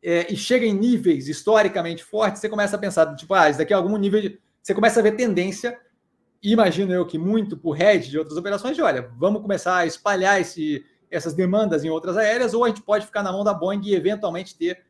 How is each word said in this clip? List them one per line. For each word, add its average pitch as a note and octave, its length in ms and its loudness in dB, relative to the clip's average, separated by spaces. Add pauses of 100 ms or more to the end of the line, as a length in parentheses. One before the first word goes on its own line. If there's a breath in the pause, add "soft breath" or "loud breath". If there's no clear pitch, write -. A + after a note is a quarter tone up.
é, E3+ 280 -2
e G#3 60 -4
chega A#3+ 300 0
em G#3 80 2
níveis F#3+ 520 0
historicamente F3 760 0
fortes, G#3 360 -2
você G#3+ 80 -6
começa G#3 280 -2
a - 20 -4
pensar, E3+ 380 0
tipo, - 160 -6
"Ah, F3 160 8
isso C#3+ 100 0
daqui D#3+ 140 0
é G3+ 40 4
algum F#3+ 200 0
nível G3+ 240 2
de", G3+ 180 -8 (240)
você F#3+ 120 -2
começa G#3+ 260 4
a - 20 2
ver G#3+ 100 4
tendência, G#3+ 640 -2 (640)
imagino G3 500 2
eu F3+ 140 0
que E3 120 -8
muito G3+ 380 -2
por E3 160 -4
head E3 360 4
de C#3+ 100 -4
outras D3+ 180 -6
operações, G3+ 400 -4
de, E4 60 -2
"Olha, B2+ 340 0
vamos G3+ 240 0
começar F#3 380 -2
a E3+ 80 2
espalhar G3 540 0
esse, D#3 440 -4 (260 soft breath)
essas E3 220 -6
demandas F3+ 500 0
em D#3+ 60 -4
outras E3 280 -4
aéreas, A3+ 360 0
ou A#3 120 2
a A#3 40 2
gente G#3+ 140 -4
pode G#3 240 0
ficar G#3 160 -4
na F#3+ 100 -2
mão G3 100 -4
da G#3 120 2
Boeing F#3 300 -2
e G3+ 100 0
eventualmente F#3 640 -4
ter" F3 340 -6